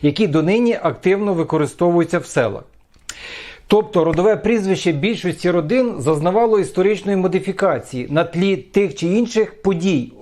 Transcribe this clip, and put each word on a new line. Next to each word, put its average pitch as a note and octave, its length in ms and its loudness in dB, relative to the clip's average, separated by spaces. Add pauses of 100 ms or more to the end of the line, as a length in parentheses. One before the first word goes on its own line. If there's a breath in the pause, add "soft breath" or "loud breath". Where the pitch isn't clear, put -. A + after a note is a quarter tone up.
які D3 260 2
донині F#3+ 560 2
активно F#3+ 500 0
використовуються E3 840 0
в - 60 -12
селах. A2+ 380 -2 (1040 loud breath)
Тобто G#3 360 2
родове F3 320 2
прізвище G3 560 0
більшості F3 600 -2
родин G#3 480 0
зазнавало F3+ 600 2
історичної F#3+ 580 0
модифікації F3+ 920 -2
на D#3 140 2
тлі F3+ 340 0
тих G3 380 -2
чи E3 120 -4
інших G#3+ 540 0
подій, F3 600 0